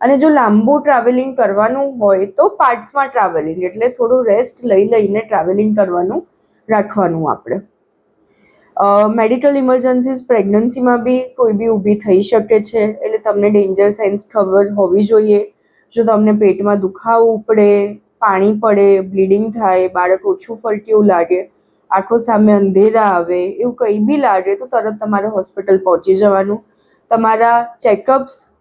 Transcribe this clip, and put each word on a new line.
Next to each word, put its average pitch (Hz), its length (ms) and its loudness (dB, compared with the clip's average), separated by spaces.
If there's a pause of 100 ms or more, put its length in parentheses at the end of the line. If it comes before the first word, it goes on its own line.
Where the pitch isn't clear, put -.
અને 269 160 2
જો 311 120 2
લાંબુ 247 500 2
ટ્રાવેલિંગ 254 580 0
કરવાનું 240 640 -2
હોય, 196 260 2
તો 285 240 0
પાર્ટ્સમાં 269 580 -2
ટ્રાવેલિંગ, 175 560 -4
એટલે 214 260 -4
થોડું 247 360 0
રેસ્ટ 233 400 -2
લઈ 208 240 2
લઈને 208 300 0
ટ્રાવેલિંગ 202 560 -2
કરવાનું 190 520 -2 (420)
રાખવાનું 185 600 -2
આપણે. 127 280 -8 (1160)
અ, 202 300 2
મેડિકલ 247 500 0
ઇમરજન્સીસ 254 680 -2
પ્રેગ્નન્સીમાં 233 760 0
બી 254 160 0
કોઈ 247 320 -2
બી 214 160 -2
ઊભી 208 280 0
થઈ 202 260 2
શકે 214 380 0
છે, 220 200 -4
એટલે 214 380 -2
તમને 208 320 0
ડેન્જર 202 400 2
સાઇન્સ 202 440 -4
ખબર 202 380 0
હોવી 202 320 0
જોઈએ. 208 500 2 (400)
જો 226 100 0
તમને 214 280 2
પેટમાં 202 480 0
દુખાવો 226 540 0
ઉપડે, 208 600 0
પાણી 208 640 -2
પડે, 202 400 2
બ્લીડિંગ 196 540 -2
થાય, 185 340 0
બાળક 185 380 -2
ઓછું 202 320 -6
ફરકે 214 340 -6
એવું 214 140 4
લાગે, 180 460 0 (400)
આંખો 196 260 0
સામે 214 360 2
અંધેરા 202 480 2
આવે, 180 440 0
એવું 233 280 -4
કંઈ 214 260 -2
બી 262 180 0
લાગે, 196 380 0
તો 185 100 -8
તરત 220 340 -4
તમારે 208 280 -4
હોસ્પિટલ 196 500 -2
પહોંચી 185 380 0
જવાનું. 202 500 0 (440)
તમારા 233 720 0
ચેકઅપ્સ 254 640 -2 (160)